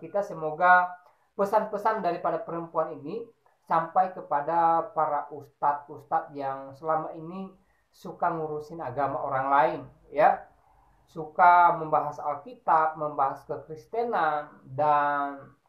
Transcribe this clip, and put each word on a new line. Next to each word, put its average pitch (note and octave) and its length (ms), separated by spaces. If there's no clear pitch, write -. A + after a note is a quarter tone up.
kita G3 240
semoga F3 640
pesan-pesan G3+ 640
daripada E3+ 400
perempuan E3 560
ini E3+ 240
sampai F3 400
kepada E3 800
para D3 400
ustadz-ustadz D3 1040
yang C3+ 400
selama D#3 400
ini F3+ 380
suka F3 320
ngurusin D#3+ 560
agama C#3 400
orang C3 240
lain, C#3+ 320
ya. D3 320
Suka E3+ 720
membahas D3 400
Alkitab, D#3+ 800
membahas C#3+ 480
kekristenan, D#3 1040
dan C#3+ 800